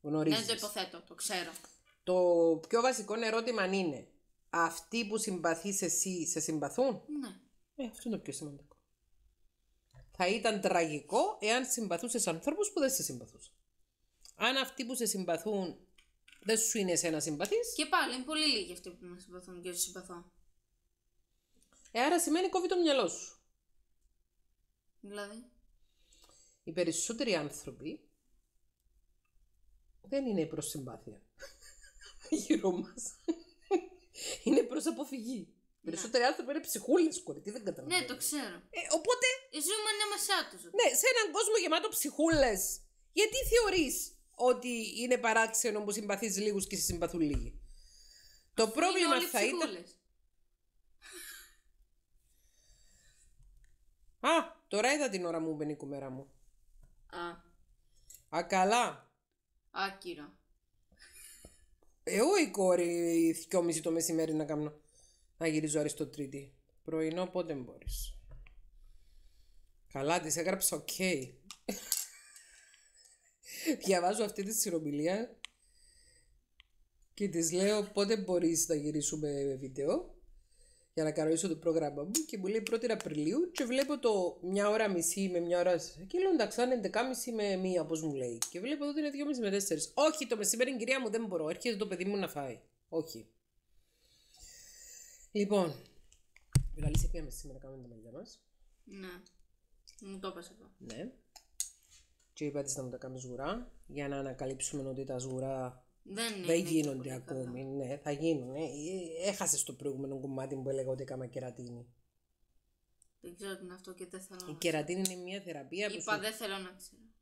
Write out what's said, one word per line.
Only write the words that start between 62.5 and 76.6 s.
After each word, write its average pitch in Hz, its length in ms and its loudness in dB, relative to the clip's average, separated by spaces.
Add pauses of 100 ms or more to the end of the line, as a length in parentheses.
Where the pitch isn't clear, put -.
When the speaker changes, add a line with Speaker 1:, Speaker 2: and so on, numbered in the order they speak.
Speaker 1:
κόρη, 170 840 4 (160)
δυόμιση 170 340 2
το 165 80 0
μεσημέρι 160 440 2
να 156 100 0
κάνω, 151 360 -4 (580)
να 165 80 -2
γυρίζω 151 340 2
Άριστο 151 260 -2
Τρίτη. 135 480 -10 (300)
Πρωινό, 160 420 -2
πότε 170 280 -4
μπορείς; - 640 -8 (1700)
Καλά, 151 320 0
της 156 160 -2
έγραψα, 180 400 0
"Οκ". - 120 -8 (3000)
Διαβάζω 190 400 4
αυτή 202 180 -4
τη 202 100 -4
συνομιλία 170 840 -2 (1800)